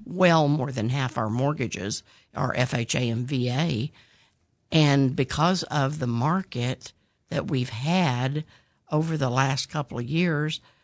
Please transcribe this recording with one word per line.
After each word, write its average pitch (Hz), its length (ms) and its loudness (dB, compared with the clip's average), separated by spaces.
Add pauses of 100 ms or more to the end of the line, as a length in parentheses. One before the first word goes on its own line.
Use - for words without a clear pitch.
well 170 420 4
more 143 240 0
than 117 180 -2
half 131 280 -2
our 110 140 0
mortgages, 123 720 -2 (320)
our - 200 0
F 127 200 0
H 117 200 -2
A 123 140 0
and 117 180 -2
V 123 220 -2
A. 139 420 -2 (800)
And 139 440 4
because 160 480 0
of 139 340 -2
the 123 100 -4
market 123 840 -2 (360)
that 160 200 -4
we've 127 200 0
had 139 760 0 (460)
over 160 260 0
the 135 140 0
last 135 380 0
couple 139 280 -8
of 120 80 -4
years, 156 560 -2 (220)